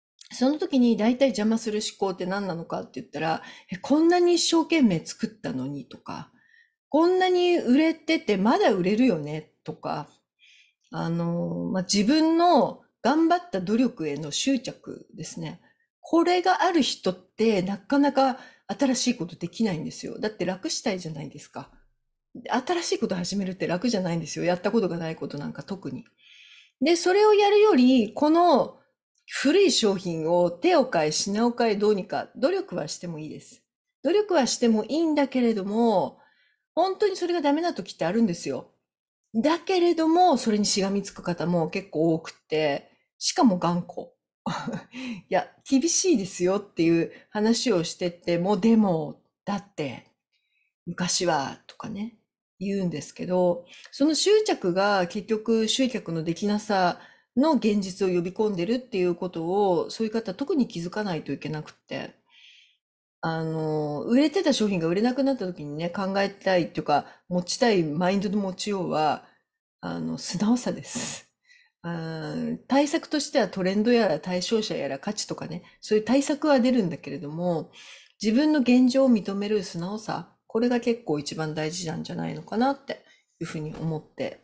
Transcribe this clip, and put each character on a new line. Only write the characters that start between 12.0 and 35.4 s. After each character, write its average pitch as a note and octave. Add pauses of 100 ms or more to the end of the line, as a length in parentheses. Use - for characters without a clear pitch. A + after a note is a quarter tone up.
分 D#4+
の E4 (200)
頑 D#4
張 F4
っ F4
た F#3+
努 G3+
力 A3+
へ C#3+
の D3+
執 C4+
着 -
で D#3+
す -
ね。 E3 (400)
こ E4
れ F4+
が F4+
あ F#4
る E4
人 -
っ -
て G#3+
な G3
か C#4
な C#4+
か C4+ (280)
新 C4
し -
い A#3+
こ E3+
と -
で E3+
き -
な G3
い D3+
ん D#3+
で D#3+
す -
よ。 -
だ G#3+
っ -
て -
楽 C#4
し -
た A3+
い F#3
じ E3
ゃ -
な D#3
い D3
で D3
す -
か。 - (800)
新 E4+
し -
い -
こ A3
と F#3+
始 F3+
め F#3+
る F#3
っ F3+
て E3
楽 F3+
じ G#3+
ゃ F#3
な E3+
い E3+
ん -
で D#3
す D#3+
よ。 D#3+
や F3
っ F3
た G3+
こ A3+
と F3
が E3+
な E3
い D#3+
こ C#3+
と C#3+
な D3
ん -
か D3
特 F#3+
に。 - (760)
で、 E4
そ F4+
れ G#4
を G#4+
や G4+
る G#4
よ G#4
り、 B3
こ D4+
の D#4+ (480)
古 F4
い E4+
商 G3
品 E3
を F3
手 F4
を B3+
変 D#3
え D#3
品 G#3
を A#3+
変 A#3
え G3+
ど G#3
う G#3+
に F3+
か、 -
努 C4
力 F#4
は D#3
し -
て F3+
も D#3+
い D#3
い -
で -
す。 - (400)
努 C#4+
力 G#4
は C#4
し -
て A#3
も G#3+
い -
い D#4+
ん D#4
だ C#4
け B3+